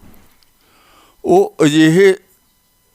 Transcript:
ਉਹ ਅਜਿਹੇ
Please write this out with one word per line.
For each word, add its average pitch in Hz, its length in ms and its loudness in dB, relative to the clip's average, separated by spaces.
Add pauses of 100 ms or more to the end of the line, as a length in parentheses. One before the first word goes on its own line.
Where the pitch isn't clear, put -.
(1200)
ਉਹ 190 300 -2 (100)
ਅਜਿਹੇ 160 500 2 (800)